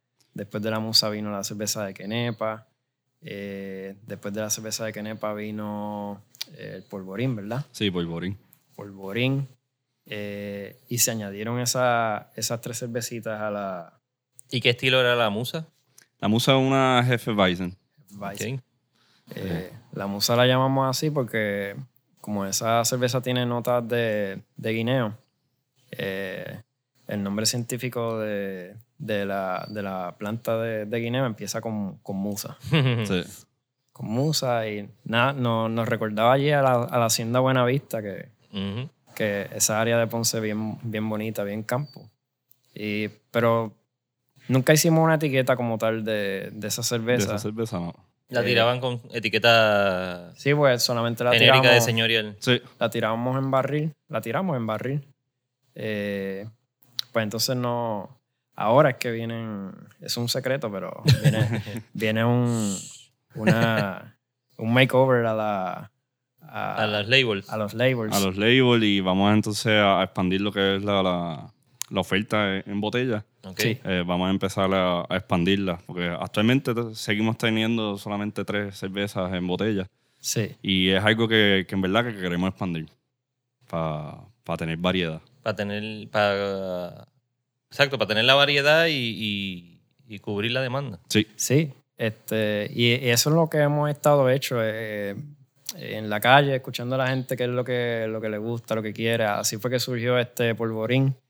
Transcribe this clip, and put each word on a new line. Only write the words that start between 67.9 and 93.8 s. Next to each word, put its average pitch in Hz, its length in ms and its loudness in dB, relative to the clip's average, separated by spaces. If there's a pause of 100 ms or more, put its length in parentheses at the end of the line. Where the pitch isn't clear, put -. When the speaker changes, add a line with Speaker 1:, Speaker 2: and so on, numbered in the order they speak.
Speaker 2:
A 101 40 4
los 95 180 0
labels 120 460 6
y 101 180 4
vamos 95 320 4
entonces 107 400 2
a, 98 280 6
a - 20 2
expandir 95 380 0
lo 104 100 -2
que 98 240 2
es 98 80 -2
la, 101 180 2
la, 87 520 -2 (360)
la 98 100 -2
oferta 98 580 0
en, 95 100 -8
en 101 140 -4
botella. 107 440 -2 (200)
Speaker 3:
Ok. 95 140 -8
Speaker 1:
Sí. 110 260 0
Speaker 2:
Eh, 90 200 0
vamos 90 220 0
a 95 40 2
empezar 95 420 0
a, 90 340 2
a 90 100 -2
expandirla, 92 680 0
porque 90 220 -6
actualmente 113 680 0
te-, 113 180 -4
seguimos 110 440 0
teniendo 110 600 0
solamente 104 460 -6
tres 101 340 -4
cervezas 98 560 -4
en 90 140 -2
botella. 95 400 -2 (320)
Speaker 1:
Sí. - 420 -4
Speaker 2:
Y 92 280 2
es 95 140 4
algo 110 260 4
que, 101 380 4
que - 80 -6
en 98 60 0
verdad 95 240 2
que 110 140 -6
queremos 90 300 -2
expandir 85 380 -6 (840)
pa, 78 580 -6 (160)
pa 85 140 -4
tener 82 200 -4
variedad. 87 440 0 (200)
Speaker 3:
Pa 107 140 -4
tener, 104 540 -6
pa, 98 1000 -2 (640)
exacto, 139 280 0
pa 107 100 0
tener 107 180 2
la 131 100 8
variedad 147 520 4
y, 165 60 2
y, 101 880 -4 (340)
y 98 40 -14
cubrir 107 320 -4
la 127 100 -2
demanda. 127 460 -6
Speaker 2:
Sí. 107 180 2 (120)
Speaker 1:
Sí, 143 340 2 (260)
este, 107 760 -2
y, 120 220 4
y 123 140 0
eso 120 200 4
es 156 60 4
lo 165 140 4
que 156 100 2
hemos 147 300 2